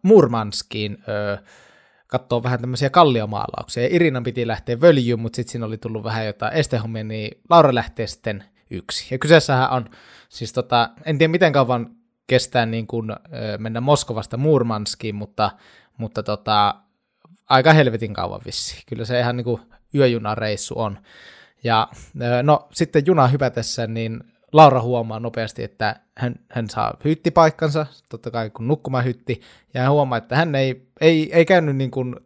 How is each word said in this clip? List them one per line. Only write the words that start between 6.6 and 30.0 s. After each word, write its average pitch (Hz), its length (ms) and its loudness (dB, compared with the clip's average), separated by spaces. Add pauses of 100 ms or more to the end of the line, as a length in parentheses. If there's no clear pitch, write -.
niin 110 460 -10
Laura 151 260 6
lähtee 113 320 -6
sitten 101 360 -8 (260)
yksin. - 420 -10
Ja 127 60 -2
kyseessähän 139 540 4
on, 123 180 -4 (400)
siis - 240 -10
tota, 120 360 0 (160)
en 156 120 -2
tiedä 160 140 4
miten 170 220 2
kauan 127 360 0 (380)
kestää 123 380 0
niin 113 220 -6
kun, 110 240 -8
ö, 107 460 -10
mennä 110 240 -8
Moskovasta 120 560 -2
Murmanskiin, 117 800 -2
mutta, 104 360 -4 (460)
mutta 110 260 -8
tota, 104 520 0 (720)
aika 135 240 6
helvetin 113 400 2
kauan 98 320 -6
vissiin. - 440 -10
Kyllä - 160 -10
se 123 140 -2
ihan 120 180 0
niinku 117 220 -4 (360)
yöjunareissu 110 840 0
on. 104 200 -4 (640)
Ja, 113 240 2 (340)
ö, 123 220 0
no, 147 280 2
sitten 160 340 0
juna 156 220 4
hypätessä, 123 600 -2
niin 113 360 -8 (300)
Laura 143 280 8
huomaa 113 380 -4
nopeasti, 113 440 -8
että 107 320 -4 (220)
hän, 123 180 -6 (160)
hän 113 180 -6
saa - 360 -4
hyttipaikkansa, 156 800 0 (240)
totta 117 220 -14
kai 110 180 -6
kun 113 180 -12
nukkumaan 131 380 -2
hytti, 123 360 -6 (320)
ja 127 80 -4
hän 131 100 2
huomaa, 139 260 0